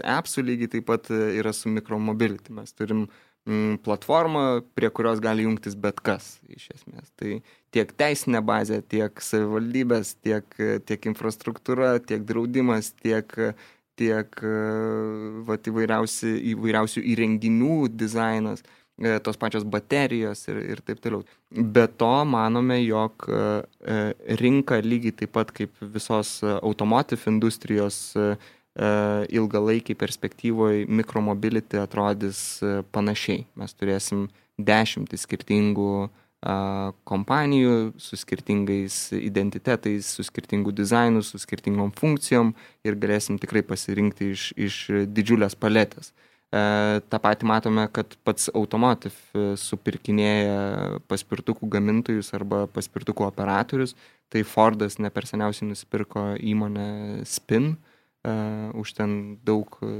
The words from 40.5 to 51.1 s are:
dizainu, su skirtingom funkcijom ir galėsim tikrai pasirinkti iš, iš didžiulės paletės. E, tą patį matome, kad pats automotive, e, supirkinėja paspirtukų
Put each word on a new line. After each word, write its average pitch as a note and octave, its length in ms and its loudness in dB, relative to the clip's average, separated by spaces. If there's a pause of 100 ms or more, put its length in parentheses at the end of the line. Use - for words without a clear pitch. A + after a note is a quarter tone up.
dizainu, A2+ 520 4
su G#2 160 -10
skirtingom G2+ 540 -2
funkcijom B2 640 2 (300)
ir G#2+ 100 0
galėsim G#2 460 0
tikrai G#2+ 220 0
pasirinkti G2+ 720 -2
iš, - 240 -8
iš G2+ 200 -2 (320)
didžiulės G#2 480 4
paletės. G#2+ 560 2 (400)
E, G#2 480 2 (100)
tą A2 80 0
patį G#2+ 260 2
matome, A2 460 2
kad - 320 -4
pats - 320 0
automotive, A2 600 2 (180)
e, G2+ 220 0
supirkinėja G2+ 1500 0
paspirtukų G#2 600 -4